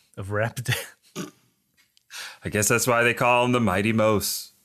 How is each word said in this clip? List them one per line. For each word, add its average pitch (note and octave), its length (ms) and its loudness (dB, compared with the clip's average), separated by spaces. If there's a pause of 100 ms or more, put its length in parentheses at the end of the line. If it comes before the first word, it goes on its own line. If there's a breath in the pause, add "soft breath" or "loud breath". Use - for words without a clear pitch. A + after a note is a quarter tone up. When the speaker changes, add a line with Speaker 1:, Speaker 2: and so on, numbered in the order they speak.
(180)
Speaker 1:
of G2 140 -10
rap G#2+ 240 -2
<laughs> B2 80 -10
death. - 320 -6 (1500 loud breath)
Speaker 2:
I E2+ 60 -8
guess G2+ 180 0
that's A#2+ 200 0
why A#2 160 4
they A#2+ 100 2
call B2 320 2
him B2 60 2
the B2 80 2
Mighty G#2 340 0
Mos. A2 580 0 (140)